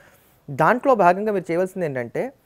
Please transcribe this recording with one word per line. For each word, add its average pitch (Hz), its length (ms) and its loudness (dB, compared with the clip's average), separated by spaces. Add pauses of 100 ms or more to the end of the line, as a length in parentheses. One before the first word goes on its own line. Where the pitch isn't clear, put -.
(500)
దాంట్లో 190 460 2
భాగంగా 202 360 2
మీరు 185 200 -4
చేయవలసింది 185 340 -2
ఏంటంటే 139 460 -6 (140)